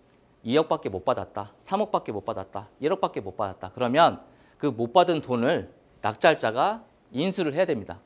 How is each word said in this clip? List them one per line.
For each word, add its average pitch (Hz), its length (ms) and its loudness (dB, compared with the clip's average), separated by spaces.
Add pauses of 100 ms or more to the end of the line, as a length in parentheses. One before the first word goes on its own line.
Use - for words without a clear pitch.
(440)
이억밖에 156 460 0
못 92 160 -6
받았다, 101 560 -4
삼억밖에 190 500 -2
못 101 140 -8
받았다, 104 440 -8 (100)
일억밖에 160 420 -2
못 95 160 -12
받았다. 95 360 -6
그러면 123 480 4 (360)
그 147 100 -4
못 117 260 -2
받은 175 280 4
돈을 123 500 -2 (300)
낙찰자가 147 800 2 (280)
인수를 160 420 -2
해야 180 120 2
됩니다. 101 400 -4